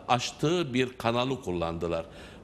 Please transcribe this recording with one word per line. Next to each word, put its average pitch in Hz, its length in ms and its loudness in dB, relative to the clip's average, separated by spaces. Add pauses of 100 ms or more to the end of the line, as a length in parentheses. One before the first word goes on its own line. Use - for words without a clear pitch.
açtığı 151 640 2
bir 127 240 0
kanalı 123 440 2
kullandılar. 85 640 -2 (380)